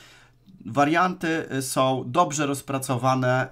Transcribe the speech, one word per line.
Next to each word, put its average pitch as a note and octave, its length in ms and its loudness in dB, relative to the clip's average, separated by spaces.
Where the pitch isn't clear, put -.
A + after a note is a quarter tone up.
Warianty, D#3+ 840 0
e, C3+ 120 -4
są C3 460 0
dobrze D3 380 0
rozpracowane C3 1080 0